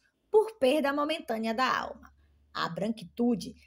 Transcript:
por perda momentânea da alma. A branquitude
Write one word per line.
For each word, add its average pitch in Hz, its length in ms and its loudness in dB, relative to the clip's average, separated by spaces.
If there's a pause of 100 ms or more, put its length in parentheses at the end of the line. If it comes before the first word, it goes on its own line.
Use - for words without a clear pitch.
(280)
por 427 300 4
perda 277 340 4
momentânea 285 640 -2
da 247 240 2
alma. - 340 -10 (400)
A 160 160 -2
branquitude 214 840 -4 (120)